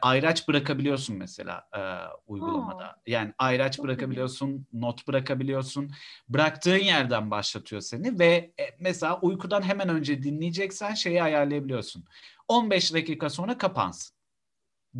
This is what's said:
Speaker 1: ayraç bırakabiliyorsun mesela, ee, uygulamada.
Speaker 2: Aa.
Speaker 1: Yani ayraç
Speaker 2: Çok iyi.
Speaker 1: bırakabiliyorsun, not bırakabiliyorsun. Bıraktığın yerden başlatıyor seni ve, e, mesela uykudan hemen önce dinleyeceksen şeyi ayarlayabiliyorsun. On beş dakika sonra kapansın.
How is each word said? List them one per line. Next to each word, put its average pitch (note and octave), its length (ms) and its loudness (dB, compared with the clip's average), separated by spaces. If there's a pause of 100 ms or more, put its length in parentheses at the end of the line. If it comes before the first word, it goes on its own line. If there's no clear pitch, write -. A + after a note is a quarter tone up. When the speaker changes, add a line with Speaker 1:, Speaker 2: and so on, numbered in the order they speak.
Speaker 1:
ayraç C#3 460 4
bırakabiliyorsun C#3 680 0
mesela, F#2 600 -10
ee, G2+ 40 -4 (460)
uygulamada. G#2 580 -6
Speaker 2:
Aa. - 220 -16
Speaker 1:
Yani A2+ 320 -2
ayraç C3 380 2
Speaker 2:
Çok - 80 -8
iyi. - 20 -4
Speaker 1:
bırakabiliyorsun, C3 840 -4
not A#2 360 -6
bırakabiliyorsun. C3+ 840 -2 (380)
Bıraktığın D#3 500 4
yerden B2+ 520 2
başlatıyor G#2 520 -4
seni F#3+ 360 -4
ve, E3+ 420 6
e, C#3+ 40 -2 (140)
mesela F#3 420 -2
uykudan F#3+ 420 2
hemen G3 260 0
önce D3 340 0
dinleyeceksen F3 720 -2
şeyi F3 280 2
ayarlayabiliyorsun. C#3+ 840 0 (440)
On A3+ 220 4
beş F3+ 240 2
dakika D#3 360 0
sonra G#3 280 -4
kapansın. A#2+ 600 -2 (800)